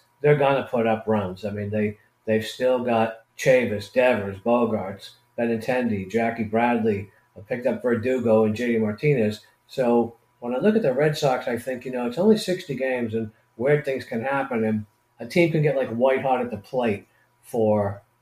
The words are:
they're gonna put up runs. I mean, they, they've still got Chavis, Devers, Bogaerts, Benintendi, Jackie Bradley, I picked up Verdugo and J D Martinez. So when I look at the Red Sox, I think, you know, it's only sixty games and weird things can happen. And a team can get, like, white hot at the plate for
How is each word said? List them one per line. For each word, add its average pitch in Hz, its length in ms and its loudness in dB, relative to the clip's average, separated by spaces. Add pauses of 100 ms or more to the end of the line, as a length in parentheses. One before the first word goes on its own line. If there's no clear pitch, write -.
(220)
they're 147 160 6
gonna 139 320 2
put 117 180 2
up 110 180 0
runs. 101 380 0
I 101 80 -4
mean, 104 180 -6
they, 107 280 0 (280)
they've 110 200 0
still 127 340 0
got 113 460 -2 (120)
Chavis, 117 540 2
Devers, 107 480 2
Bogaerts, 110 680 -2 (280)
Benintendi, 113 720 -2
Jackie 113 340 -2
Bradley, 110 680 0 (240)
I 95 60 -18
picked 120 240 -6
up 113 160 -2
Verdugo 113 640 2
and 107 100 0
J 120 180 -2
D 113 40 0
Martinez. 107 640 0 (260)
So 120 480 0 (240)
when 120 160 -6
I 127 40 -4
look 214 160 4
at 214 80 0
the 135 100 2
Red 147 240 0
Sox, 131 300 0
I 120 100 -2
think, 123 260 -8
you 131 80 -8
know, 123 140 -4
it's 120 120 -6
only 208 200 4
sixty - 380 -6
games 123 380 -2
and 113 180 -6 (260)
weird 147 260 2
things 131 220 -4
can 113 160 -6
happen. 135 420 -2
And 110 220 -2 (340)
a 120 60 -12
team 170 260 2
can 156 120 0
get, 139 120 0
like, 127 140 -2
white 123 320 2
hot 131 200 0
at 117 100 -6
the 107 60 -8
plate 113 500 -4 (340)
for 104 600 0 (200)